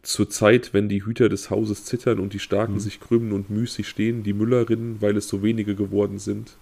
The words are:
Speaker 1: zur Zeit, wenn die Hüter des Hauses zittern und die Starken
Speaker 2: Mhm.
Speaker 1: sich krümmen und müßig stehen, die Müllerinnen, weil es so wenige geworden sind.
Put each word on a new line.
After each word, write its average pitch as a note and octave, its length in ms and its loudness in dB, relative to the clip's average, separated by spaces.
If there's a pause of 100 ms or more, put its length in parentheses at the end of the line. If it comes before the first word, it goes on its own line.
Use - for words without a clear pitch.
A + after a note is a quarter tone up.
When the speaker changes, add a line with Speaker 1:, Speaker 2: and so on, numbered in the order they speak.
Speaker 1:
zur - 260 -2
Zeit, A2+ 460 4
wenn G#2 160 4
die G2 140 -2
Hüter A2+ 260 2
des - 200 -4
Hauses G#2+ 360 -2
zittern A#2 320 0
und G2 160 -4
die G2+ 40 -6
Starken G2+ 360 -2
Speaker 2:
Mhm. G2 60 -2
Speaker 1:
sich G2+ 200 -8
krümmen A#2 320 2
und G2 160 -4
müßig G#2+ 400 -4
stehen, A2+ 340 -2
die G2+ 120 -2
Müllerinnen, A2+ 680 0
weil G#2 160 2
es G2+ 120 -2
so G2 140 -4
wenige G#2 320 0
geworden G2 440 0
sind. G#2 420 -8